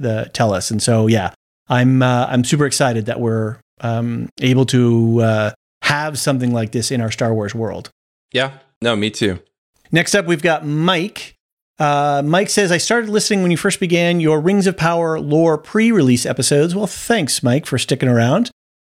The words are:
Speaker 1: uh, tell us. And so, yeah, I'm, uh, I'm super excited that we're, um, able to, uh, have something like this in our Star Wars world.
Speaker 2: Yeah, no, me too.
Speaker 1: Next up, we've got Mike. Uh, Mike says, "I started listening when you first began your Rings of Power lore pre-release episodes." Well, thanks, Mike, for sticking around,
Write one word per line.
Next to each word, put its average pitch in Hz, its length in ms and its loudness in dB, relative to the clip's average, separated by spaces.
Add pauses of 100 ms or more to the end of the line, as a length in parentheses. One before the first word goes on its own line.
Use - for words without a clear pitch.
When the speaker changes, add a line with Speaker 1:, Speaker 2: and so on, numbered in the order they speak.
Speaker 1:
uh, 113 300 -2
tell 110 200 2
us. - 160 -4
And 110 120 -4
so, 113 260 2
yeah, 104 240 2 (380)
I'm, 127 340 4
uh, 123 260 2
I'm 127 140 2
super 147 220 0
excited 123 400 0
that 117 160 -4
we're, 113 360 -2 (240)
um, 117 480 -4 (120)
able 131 260 2
to, 117 540 2
uh, 107 300 0 (320)
have 147 360 -2
something 127 320 0
like 113 220 -2
this 120 180 -4
in 123 100 -2
our 110 100 -2
Star 117 220 -2
Wars 107 220 -4
world. 98 340 -8 (440)
Speaker 2:
Yeah, 135 180 -2 (300)
no, 117 160 0
me 104 120 -2
too. 101 300 -2 (540)
Speaker 1:
Next 170 220 0
up, 196 100 0
we've 165 180 -2
got 156 220 0
Mike. 165 680 -4 (440)
Uh, 143 460 0
Mike 170 260 0
says, 196 220 -2
"I 175 60 2
started 226 320 -2
listening 208 320 0
when 180 100 2
you 160 60 0
first - 240 -2
began 175 400 0
your 156 180 2
Rings 185 260 2
of 190 120 -2
Power 165 420 -2
lore 151 380 2
pre-release 180 680 2
episodes." 147 480 0
Well, 202 140 -2
thanks, - 560 -4
Mike, 131 220 0
for 131 120 -2
sticking 131 300 -2
around, 123 420 2 (340)